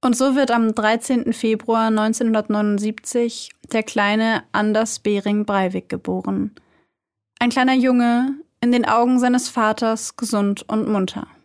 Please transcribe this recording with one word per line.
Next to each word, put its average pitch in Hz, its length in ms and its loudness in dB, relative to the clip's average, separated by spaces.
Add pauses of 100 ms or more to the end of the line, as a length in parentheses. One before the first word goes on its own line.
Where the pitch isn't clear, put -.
Und 240 160 2
so 262 180 2
wird 269 140 2
am 226 240 2
dreizehnten 226 580 0
Februar 220 600 0
neunzehnhundertneunundsiebzig 214 1600 -2 (200)
der 220 120 0
kleine 220 680 0
Anders 214 480 0
Behring 208 460 0
Breivik 190 420 -2
geboren. 190 680 -4 (840)
Ein 240 100 2
kleiner 262 260 2
Junge, 247 580 2 (280)
in 240 100 2
den 240 140 2
Augen 240 340 2
seines 247 280 2
Vaters 220 720 -2
gesund 202 500 -2
und 220 220 -2
munter. 202 380 -2 (180)